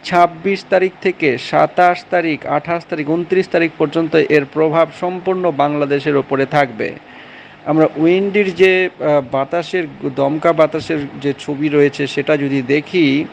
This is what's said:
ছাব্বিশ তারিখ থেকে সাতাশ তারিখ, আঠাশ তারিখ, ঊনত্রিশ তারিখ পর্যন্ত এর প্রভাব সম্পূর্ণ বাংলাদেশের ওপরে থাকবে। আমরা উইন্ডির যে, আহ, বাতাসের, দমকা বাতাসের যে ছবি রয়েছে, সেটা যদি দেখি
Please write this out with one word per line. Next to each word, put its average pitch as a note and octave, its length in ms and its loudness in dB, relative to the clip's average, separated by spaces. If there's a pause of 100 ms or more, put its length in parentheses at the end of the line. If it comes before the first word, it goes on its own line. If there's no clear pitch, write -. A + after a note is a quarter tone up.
ছাব্বিশ F3 640 0
তারিখ F#3 220 2 (100)
থেকে D#3 360 0
সাতাশ F3 720 2
তারিখ, E3 360 -2
আঠাশ D#3 440 -4
তারিখ, D#3 200 -6
ঊনত্রিশ F3 420 0
তারিখ E3 260 2
পর্যন্ত D#3+ 380 0
এর D3 300 4
প্রভাব D#3 420 2 (120)
সম্পূর্ণ F3+ 520 -2
বাংলাদেশের C#3+ 680 0
ওপরে C3+ 280 0
থাকবে। A#2+ 460 -2 (760)
আমরা D#3 300 4
উইন্ডির F#3+ 600 0
যে, F#3 340 2
আহ, D3 320 0 (100)
বাতাসের, E3 520 -4 (320)
দমকা D3+ 380 0
বাতাসের D#3 460 0 (220)
যে C#3+ 180 -2
ছবি D3 300 -4
রয়েছে, C#3+ 380 2
সেটা C#3+ 300 -2
যদি C#3 240 -2
দেখি D3 720 0